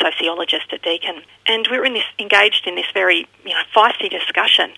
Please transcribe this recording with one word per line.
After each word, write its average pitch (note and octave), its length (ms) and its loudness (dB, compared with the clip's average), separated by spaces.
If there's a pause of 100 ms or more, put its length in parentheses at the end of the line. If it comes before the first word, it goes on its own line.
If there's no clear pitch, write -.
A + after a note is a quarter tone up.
sociologist E3 720 -2
at - 80 -10
Deakin. E3+ 400 -4 (240)
And A3+ 240 0
we B3 80 0
were B3+ 80 0
in C4 80 0
this, G#3+ 100 -2 (140)
engaged G#3 480 2
in F3+ 80 -4
this F3 180 -4
very, F#3 360 2 (180)
you F#3+ 60 -10
know, - 100 -2 (140)
feisty A3 340 4
discussion, F#3 680 0